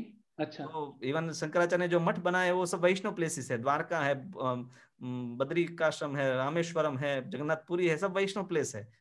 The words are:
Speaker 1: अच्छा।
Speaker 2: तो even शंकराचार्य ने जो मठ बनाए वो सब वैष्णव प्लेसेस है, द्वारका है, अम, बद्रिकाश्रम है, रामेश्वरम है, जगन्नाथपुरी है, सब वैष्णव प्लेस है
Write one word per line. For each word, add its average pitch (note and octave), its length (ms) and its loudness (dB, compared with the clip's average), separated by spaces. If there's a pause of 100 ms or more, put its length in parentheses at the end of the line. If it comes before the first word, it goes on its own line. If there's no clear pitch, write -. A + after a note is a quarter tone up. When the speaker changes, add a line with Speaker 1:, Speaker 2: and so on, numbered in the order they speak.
(380)
Speaker 1:
अच्छा। D3+ 260 -6
Speaker 2:
तो D3 420 -8
even D#3+ 260 0
शंकराचार्य F3 520 2
ने F3 40 0
जो E3+ 120 4
मठ E3 180 2
बनाए F3+ 320 2
वो F3+ 160 2
सब F3+ 140 -2
वैष्णव F#3+ 340 2
प्लेसेस D#3 360 -2
है, B2 80 0
द्वारका D3 420 0
है, C#3 400 0
अम, B2 300 -2 (680)
बद्रिकाश्रम D#3 800 0
है, C3+ 200 2
रामेश्वरम D#3 640 0
है, C3+ 320 -2
जगन्नाथपुरी D#3 560 0
है, D#3+ 100 4
सब F#3 200 -2
वैष्णव G3 280 0
प्लेस D#3+ 300 0
है G#2 260 -10